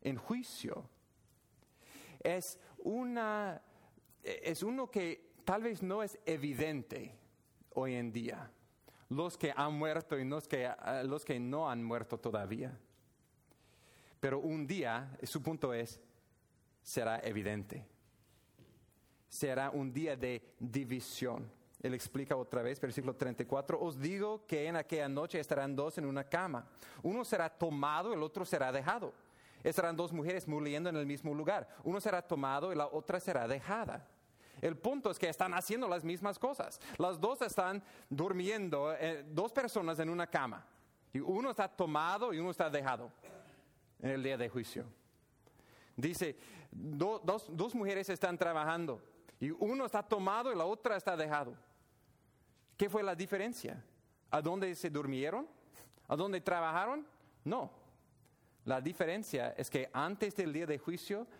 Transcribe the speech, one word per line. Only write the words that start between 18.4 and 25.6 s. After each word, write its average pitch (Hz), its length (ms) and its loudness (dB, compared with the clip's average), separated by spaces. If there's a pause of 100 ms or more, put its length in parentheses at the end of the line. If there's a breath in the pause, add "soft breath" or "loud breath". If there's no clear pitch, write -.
Será 135 420 0
un 135 220 -2
día 147 240 0
de 123 420 -4
división. 120 920 -2 (300)
Él 127 140 0
explica 135 420 -2
otra 127 240 -2
vez, 127 200 -2
versículo 131 340 0
treinta 127 300 0
y - 20 -2
cuatro, 143 340 0
"Os 151 200 -2
digo 202 460 -2
que 151 200 0
en 170 80 0
aquella 151 340 0
noche 151 300 0
estarán 139 380 0